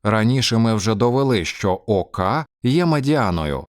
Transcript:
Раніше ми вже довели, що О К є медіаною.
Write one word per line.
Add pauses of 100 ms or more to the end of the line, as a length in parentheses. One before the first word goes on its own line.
Раніше
ми
вже
довели,
що
О
К (160)
є
медіаною.